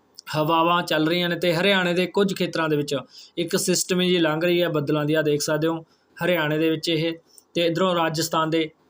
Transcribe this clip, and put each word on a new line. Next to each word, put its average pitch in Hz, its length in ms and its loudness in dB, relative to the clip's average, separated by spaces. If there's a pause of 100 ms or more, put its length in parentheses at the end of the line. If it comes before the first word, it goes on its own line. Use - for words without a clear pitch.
(380)
ਹਵਾਵਾਂ 165 460 2
ਚੱਲ 156 240 0
ਰਹੀਆਂ 175 220 0
ਨੇ 175 60 -2
ਤੇ 170 180 0
ਹਰਿਆਣੇ 180 400 2
ਦੇ 180 120 0
ਕੁਝ 185 300 -2
ਖੇਤਰਾਂ 170 340 -2
ਦੇ 156 60 2
ਵਿੱਚ 147 200 -2 (420)
ਇੱਕ 170 180 -2
ਸਿਸਟਮ 180 460 0
ਜਿਹੀ 180 160 2
ਲੰਘ 160 240 0
ਰਹੀ 175 200 2
ਹੈ 170 80 0
ਬੱਦਲਾਂ 151 360 0
ਦੀ, 151 80 0
ਆਹ 156 100 2
ਦੇਖ 147 180 0
ਸਕਦੇ 156 260 0
ਹੋ 165 180 -4 (400)
ਹਰਿਆਣੇ 156 320 2
ਦੇ 160 120 2
ਵਿੱਚ 160 200 -2
ਇਹ, 165 280 -2 (360)
ਤੇ 170 80 0
ਇੱਧਰੋਂ 175 340 0
ਰਾਜਸਥਾਨ 160 540 0
ਦੇ 160 200 0 (200)